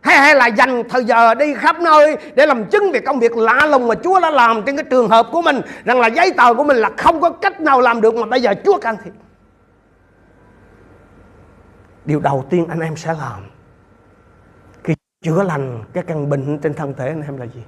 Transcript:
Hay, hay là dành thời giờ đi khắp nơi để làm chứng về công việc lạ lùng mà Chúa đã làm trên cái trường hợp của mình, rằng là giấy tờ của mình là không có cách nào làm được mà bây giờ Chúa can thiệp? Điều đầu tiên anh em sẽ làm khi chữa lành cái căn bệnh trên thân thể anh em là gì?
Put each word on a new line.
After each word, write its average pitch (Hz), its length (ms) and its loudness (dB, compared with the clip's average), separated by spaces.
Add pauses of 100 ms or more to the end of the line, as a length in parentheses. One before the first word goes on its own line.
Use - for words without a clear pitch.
Hay, 311 180 2
hay 285 160 6
là 254 120 4
dành 240 420 0
thời 254 160 -2
giờ 233 300 4
đi 285 200 0
khắp 285 260 0
nơi 302 360 4 (180)
để 285 120 4
làm 247 180 0
chứng 392 280 0
về 247 80 -2
công 277 200 -4
việc 233 160 0
lạ 233 300 2
lùng 269 220 2
mà 226 60 2 (100)
Chúa 370 160 2
đã 330 100 0
làm 233 320 2
trên 277 140 -4
cái 302 140 -6
trường 254 180 2
hợp 226 240 4
của 339 100 -2
mình, 294 180 0 (240)
rằng 247 160 2
là 233 60 2
giấy 330 300 0
tờ 240 180 4
của 262 100 0
mình 285 120 2
là 214 200 0
không 320 240 0
có 330 100 2
cách 392 300 -6
nào 277 200 2
làm 233 200 0
được 220 140 2
mà 226 120 -4
bây 254 160 -2
giờ 208 120 0 (100)
Chúa 370 140 2
can 226 260 -6
thiệp? 170 80 -18 (3000)
Điều 147 160 -2
đầu 135 300 -2
tiên 170 180 0
anh 165 120 -8
em 160 160 -8
sẽ 160 180 -8
làm 120 280 -14 (1400)
khi 165 100 -2 (300)
chữa 165 180 -2
lành 135 500 -6
cái 175 140 -8
căn 147 240 -6
bệnh 143 280 -6
trên 147 160 -6
thân 139 200 -10
thể 131 140 -8
anh 156 140 -8
em 143 140 -12
là 127 100 -14
gì? 117 220 -18